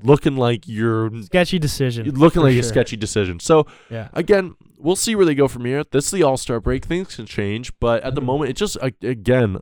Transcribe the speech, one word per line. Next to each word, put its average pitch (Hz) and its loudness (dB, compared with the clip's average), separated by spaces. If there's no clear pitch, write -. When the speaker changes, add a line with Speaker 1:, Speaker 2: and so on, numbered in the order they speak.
Speaker 1:
looking 135 4
like 120 0
you're 110 -2
Speaker 2:
Sketchy 180 0
decision, 131 -2
Speaker 1:
looking 151 6
Speaker 2:
for 147 6
Speaker 1:
like 131 4
a 120 2
Speaker 2:
sure. 120 -2
Speaker 1:
sketchy 117 0
decision. 101 -2
So, 156 4
Speaker 2:
Yeah. 113 -12
Speaker 1:
again, 180 0
we'll 165 -2
see 226 -2
where 196 4
they 151 2
go 135 2
from 120 -10
here. 139 -4
This 143 -2
is - -6
the 190 2
All-Star 131 0
break. 131 -4
Things 175 -6
can 110 -12
change, 107 -6
but 117 0
at 131 -6
the 143 -4
Speaker 2:
Mm-hmm. 127 -4
Speaker 1:
moment, 135 -2
it - -12
just, 208 -4
a-, 131 -4
again, 117 0